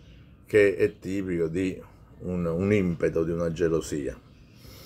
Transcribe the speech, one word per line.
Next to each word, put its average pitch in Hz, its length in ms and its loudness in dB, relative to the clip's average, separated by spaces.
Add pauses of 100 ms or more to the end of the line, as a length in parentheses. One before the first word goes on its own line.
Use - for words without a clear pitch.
(460)
che 104 280 6
è 104 240 0
tipico 92 480 -2
di 92 340 -2 (420)
un, 90 220 -4
un 87 280 0
impeto, 85 500 2
di 80 80 -2
una 85 220 -2
gelosia. 78 760 -2 (600)